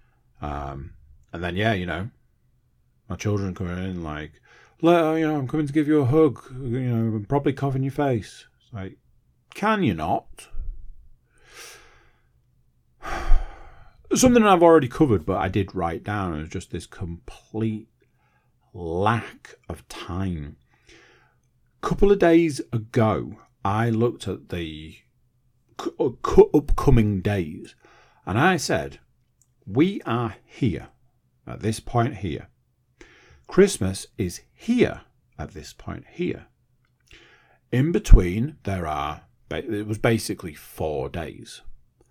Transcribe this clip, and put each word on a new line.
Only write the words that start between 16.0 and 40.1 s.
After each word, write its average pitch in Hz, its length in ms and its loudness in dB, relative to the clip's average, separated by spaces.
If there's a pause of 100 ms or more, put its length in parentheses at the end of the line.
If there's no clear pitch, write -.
down, 98 320 -6
it 76 60 -6
was 80 80 -10
just - 220 -12
this 85 160 -10
complete 107 1000 -8 (840)
lack 92 840 -4 (140)
of - 200 -14
time. 87 680 -8 (1200)
Couple 196 300 2
of 196 80 6
days 165 420 4 (120)
ago, 107 640 -2 (280)
I 110 260 0
looked 113 360 -2
at - 220 -10
the 80 480 -12 (800)
cu-, - 240 -10
uh, 147 100 0 (120)
cu-, - 320 6
upcoming 117 640 4
days, 92 540 -6 (500)
and 98 140 -4
I 180 180 2
said, 76 440 -4 (640)
"We 160 360 0
are 117 340 -4 (100)
here, - 420 -4 (580)
at 60 140 -14
this 110 180 -4
point 117 400 -2
here. 78 300 -8 (1000)
Christmas 101 600 0 (100)
is 90 240 -6 (140)
here, - 480 -2 (360)
at 73 120 -12
this - 240 -18
point - 360 -14
here. - 360 -8 (1200)
In 139 220 0
between, 117 680 6
there 92 240 -6
are," 73 400 -6 (240)
ba-, 78 200 -6
it 107 160 -6
was 107 120 -6
basically 107 560 -2